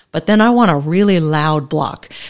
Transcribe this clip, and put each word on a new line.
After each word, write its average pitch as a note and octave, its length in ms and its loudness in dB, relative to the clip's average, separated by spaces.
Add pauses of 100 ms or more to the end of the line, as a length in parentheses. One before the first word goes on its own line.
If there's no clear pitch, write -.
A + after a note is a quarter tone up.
(100)
But D#3+ 160 -6
then G#3+ 140 4
I A#3 100 4
want A#3+ 220 2
a C#3+ 40 0
really F3 440 0
loud D#3 480 -2
block - 400 -6 (220)